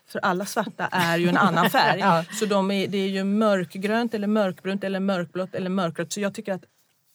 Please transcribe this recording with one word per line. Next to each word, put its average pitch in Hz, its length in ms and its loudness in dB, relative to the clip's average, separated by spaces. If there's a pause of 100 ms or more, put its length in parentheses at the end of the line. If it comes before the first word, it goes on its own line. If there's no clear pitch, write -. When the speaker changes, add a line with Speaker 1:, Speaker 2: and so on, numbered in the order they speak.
Speaker 1:
För - 120 -10
alla 190 280 0
svarta - 460 -4
är 170 260 2
ju 175 100 2
en 175 80 2
annan 175 340 4
färg. 190 300 2
Speaker 2:
<laughs> - 0 -
Ja. 175 320 4
Speaker 1:
Så 220 140 -2
de 196 240 2
är, 196 180 -2
det 196 100 -2
är 196 100 0
ju 190 160 -4
mörkgrönt 208 880 0
eller 202 120 -2
mörkbrunt 196 580 0
eller 190 160 -2
mörkblått 185 540 -2
eller 185 160 -4
mörkrött. 170 420 -2
Så 202 80 -6
jag 196 140 -2
tycker 214 180 -6
att 180 120 -6 (500)